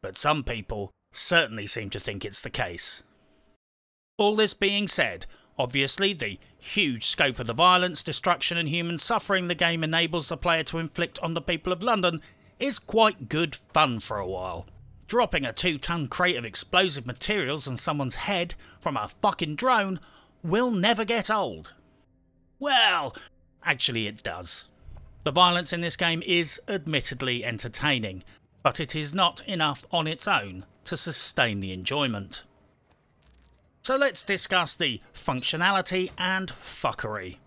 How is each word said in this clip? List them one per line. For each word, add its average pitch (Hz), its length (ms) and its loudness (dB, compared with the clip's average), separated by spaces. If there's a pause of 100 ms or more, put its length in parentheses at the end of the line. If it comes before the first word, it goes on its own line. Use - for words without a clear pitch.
But 95 160 -8
some 147 280 2
people 107 480 -6 (200)
certainly 113 540 0
seem 104 240 -4
to 107 100 -6
think 101 240 -6
it's 101 160 -6
the - 80 -8
case. - 540 -4 (1120)
All 208 200 4
this 214 180 4
being 202 340 0
said, 104 380 0 (320)
obviously 139 560 0
the 110 240 -6 (180)
huge 139 480 0
scope 135 360 0
of 113 80 -4
the 117 40 -2
violence, 180 500 4
destruction 170 540 0
and 170 120 -2
human 170 300 -2
suffering 190 500 0
the 175 80 0
game 170 280 0
enables 165 440 0
the 165 100 -4
player 165 240 2
to 165 160 -4
inflict 165 400 -4
on 165 160 -2
the 165 80 -4
people 180 300 -2
of 175 100 -4
London 185 400 2 (380)
is 262 180 0
quite 208 500 4
good 156 280 0
fun 143 420 2
for 104 200 -2
a 95 100 -2
while. 92 380 -6 (400)
Dropping 208 380 2
a 117 80 -2
two-ton 165 560 0
crate 180 280 2
of 117 100 -6
explosive 143 600 0
materials 143 640 -2
on 127 80 -4
someone's 143 380 -2
head 180 400 -2 (260)
from 147 160 0
a 104 100 -2
fucking 170 480 0
drone 214 460 2 (420)
will 226 280 2
never 214 340 2
get 220 260 0
old. 127 440 -2 (840)
Well, 214 560 2 (480)
actually 123 440 0
it 104 160 -8
does. 87 460 -6 (540)
The 151 80 -2
violence 175 440 4
in 170 80 -2
this 170 120 0
game 165 300 2
is 170 420 2
admittedly 135 760 -2
entertaining, 113 800 -2 (380)
but 131 180 2
it 156 160 -4
is 147 160 -4
not 180 300 0
enough 156 480 -2
on 165 160 0
its 165 200 -4
own 101 380 -2 (200)
to - 120 -6
sustain 120 640 0
the 95 120 -6
enjoyment. 104 680 -4 (1400)
So 262 140 2
let's 277 260 2
discuss 185 520 2
the 131 280 -2 (100)
functionality 185 1040 0
and 185 320 -2
fuckery. - 880 -4 (100)